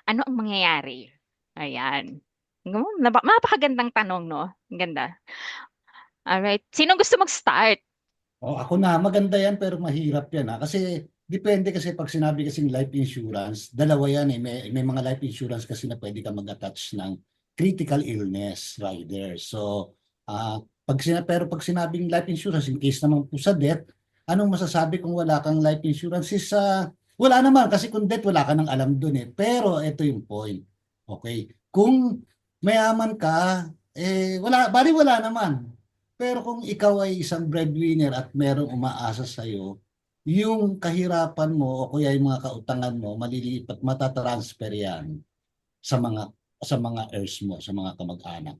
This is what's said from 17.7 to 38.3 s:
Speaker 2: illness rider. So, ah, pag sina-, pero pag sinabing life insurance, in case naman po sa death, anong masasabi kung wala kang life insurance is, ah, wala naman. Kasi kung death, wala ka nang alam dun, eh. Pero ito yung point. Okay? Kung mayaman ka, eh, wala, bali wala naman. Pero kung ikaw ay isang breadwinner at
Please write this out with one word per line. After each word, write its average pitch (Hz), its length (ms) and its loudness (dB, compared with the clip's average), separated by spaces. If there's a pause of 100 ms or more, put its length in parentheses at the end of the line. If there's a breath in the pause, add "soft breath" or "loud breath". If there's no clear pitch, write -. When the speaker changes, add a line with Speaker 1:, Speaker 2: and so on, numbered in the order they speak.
Speaker 2:
illness 101 800 -6
rider. 92 560 -8
So, 101 560 -6 (320)
ah, 110 320 -6 (240)
pag 135 160 -2
sina-, 170 240 0
pero 170 240 0
pag 170 160 -6
sinabing 175 480 -2
life 170 160 0
insurance, 160 400 -2
in 131 160 -4
case 135 180 0
naman 147 300 2
po 143 80 -6
sa 196 160 2
death, 151 320 0 (400)
anong 202 240 2
masasabi 165 480 0
kung 175 160 -4
wala 165 240 2
kang 156 240 2
life 151 240 2
insurance 170 480 -2
is, 196 180 -2
ah, 196 380 2 (240)
wala 254 260 6
naman. 262 300 8
Kasi 202 180 2
kung 208 220 0
death, 226 160 0
wala 175 160 4
ka 143 160 2
nang 156 100 2
alam 135 300 2
dun, 151 180 0
eh. 120 140 -4
Pero 214 500 2
ito 151 220 -4
yung 135 240 0
point. 104 380 -8 (420)
Okay? 110 400 -8 (240)
Kung 240 560 4 (320)
mayaman 220 580 2
ka, 175 520 2 (260)
eh, 190 480 -2
wala, 240 260 4
bali 254 220 6
wala 277 320 6
naman. 196 480 -2 (440)
Pero 247 280 -4
kung 233 220 -8
ikaw 202 400 4
ay 185 180 -2
isang 165 240 -2
breadwinner 156 720 2
at 131 180 -6